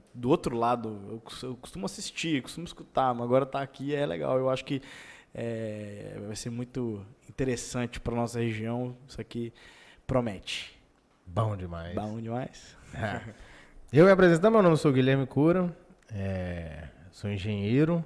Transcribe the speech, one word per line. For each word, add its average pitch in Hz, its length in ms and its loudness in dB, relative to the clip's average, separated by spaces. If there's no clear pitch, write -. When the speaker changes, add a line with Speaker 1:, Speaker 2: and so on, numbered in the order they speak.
Speaker 1:
do 123 160 -2
outro 165 260 2
lado. 117 420 0
Eu 113 100 -10
cos-, - 220 -16
eu 127 140 -8
costumo 175 280 -12
assistir, 165 560 -4
costumo 160 240 -10
escutar, 131 480 -2
mas 120 100 -4
agora 127 220 4
tá 139 160 -4
aqui 139 340 -6
é 143 120 0
legal. 135 320 0
Eu 131 100 0
acho 131 160 -2
que, 135 160 -4
é, 107 920 -8
vai 107 100 -10
ser - 120 -10
muito 117 560 -6
interessante 123 720 -4
pra 117 140 -4
nossa 117 260 -2
região. 117 560 -4
Isso - 140 -12
aqui 117 320 -8
promete. - 720 -4
Speaker 2:
Bom 104 280 -2
demais. 85 400 -10
Speaker 1:
Bom 107 240 -6
demais. 117 560 -10
Speaker 2:
<laughs> - 960 -10
Eu 156 140 10
me 196 40 10
apresento, 180 400 8
meu 226 120 8
nome, 165 160 8
sou 151 120 4
Guilherme 131 360 4
Cura, 170 440 2
é, 90 720 -6
sou - 200 -10
engenheiro. 107 760 0